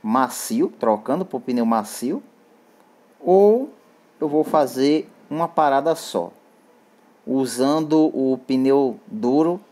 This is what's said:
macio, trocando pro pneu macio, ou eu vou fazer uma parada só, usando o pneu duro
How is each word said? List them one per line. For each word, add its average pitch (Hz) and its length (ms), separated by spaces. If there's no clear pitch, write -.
macio, 123 760
trocando 123 460
pro 135 160
pneu 120 260
macio, 117 560
ou 208 500
eu 156 80
vou 151 160
fazer 143 640
uma 165 200
parada 147 460
só, 90 360
usando 143 880
o 131 320
pneu 131 600
duro 143 540